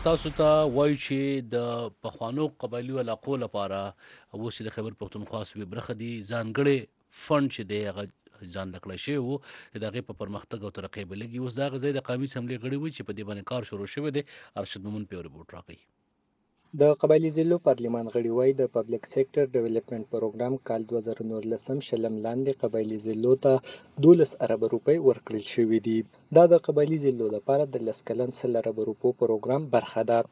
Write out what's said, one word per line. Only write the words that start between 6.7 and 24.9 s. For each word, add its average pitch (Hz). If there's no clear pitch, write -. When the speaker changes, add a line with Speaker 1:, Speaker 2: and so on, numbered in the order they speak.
Speaker 1:
فنډ 139
چې 117
دی 104
هغه 98
ځان 95
له 90
کړی 92
شوی 143
و، 135
د 107
هغې 110
په 107
پرمختګ 101
او 98
ترقۍ 92
به 104
لګي. 117
اوس 123
د 139
هغه 131
ځای 143
د 131
قومي 135
اسمبلۍ 120
غړي 135
وایي 156
چې 107
په 107
دې 110
باندې 101
کار 120
شروع 101
شوی 143
دی. 143
ارشد 98
مومن 104
په 90
یو 82
رپورټ 80
راکوي. -
Speaker 2:
د 147
قبایلي 156
ضلعو 165
پارلمان 117
غړي 117
وایي 131
د 127
پبلک 113
سیکټر 135
ډیولپمنټ 113
پروګرام 113
کال 113
دوه 117
زره 110
نولسم 113
شلم 113
لاندې 131
قبایلي 110
ضلعو 113
ته 131
دولس 165
اربه 113
روپۍ 143